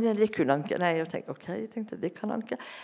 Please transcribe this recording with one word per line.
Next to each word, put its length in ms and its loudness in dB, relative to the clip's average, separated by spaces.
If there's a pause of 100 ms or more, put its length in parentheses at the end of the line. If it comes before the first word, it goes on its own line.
nei, 160 4
det 160 4
kunne 220 6
han 80 0
ikke. 180 0
Nei, 160 4
jeg 140 -2
tenkte: 240 -6
«Ok», 120 -16
jeg 240 -4
tenkte, 280 -8
«det 160 -2
kan 180 -4
han 80 -4
ikke.» 160 -6 (240)